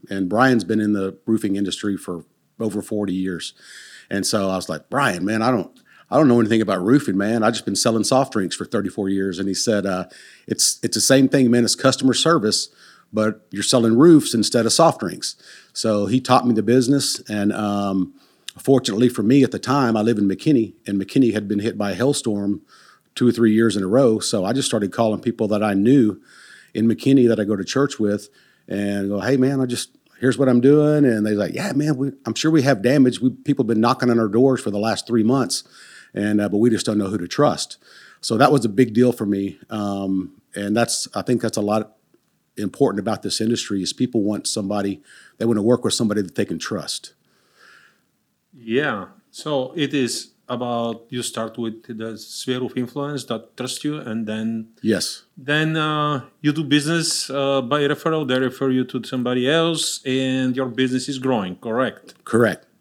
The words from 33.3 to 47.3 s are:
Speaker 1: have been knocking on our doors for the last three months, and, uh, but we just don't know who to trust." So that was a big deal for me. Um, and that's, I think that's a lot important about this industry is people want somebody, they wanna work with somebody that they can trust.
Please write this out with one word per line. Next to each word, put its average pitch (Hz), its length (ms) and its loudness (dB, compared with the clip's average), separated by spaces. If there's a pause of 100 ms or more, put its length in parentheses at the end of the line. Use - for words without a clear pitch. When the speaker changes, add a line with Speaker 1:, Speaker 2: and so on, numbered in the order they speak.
Speaker 1:
have 107 40 -2
been 110 140 2
knocking 123 280 2
on 117 100 4
our 110 80 2
doors 123 340 2
for 104 100 -6
the 101 80 -4
last 110 280 -4
three 113 160 2
months, 123 400 0 (500)
and, 104 280 0
uh, 101 80 -2
but 101 80 -2
we 117 120 4
just 110 160 0
don't 107 120 -2
know 98 100 -2
who 101 100 -4
to 87 100 -8
trust." - 500 -2 (440)
So 113 160 -2
that 135 140 4
was 131 140 4
a 107 40 -2
big 107 240 2
deal 120 180 4
for 113 140 -6
me. 98 320 -4 (120)
Um, 98 640 -4 (200)
and 101 240 -2
that's, - 380 -2
I 98 80 -4
think 120 180 0
that's 113 160 -4
a 104 40 0
lot 104 360 -2 (580)
important 104 440 0
about 101 240 -4
this 98 180 -6
industry 110 400 -2
is 87 120 -6
people 120 280 -2
want 104 240 -4
somebody, - 560 -4 (380)
they 113 60 -2
wanna 107 180 2
work 120 200 2
with - 120 -2
somebody 104 260 0
that 87 140 -10
they 104 100 -2
can 80 140 -6
trust. - 540 -8 (1400)